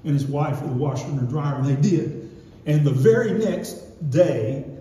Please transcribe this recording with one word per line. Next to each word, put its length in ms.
and 100
his 120
wife 360
with 100
a 40
washer 300
and 140
a 40
dryer." 320
And 100
they 100
did. 540
And 200
the 60
very 420
next 400
day 560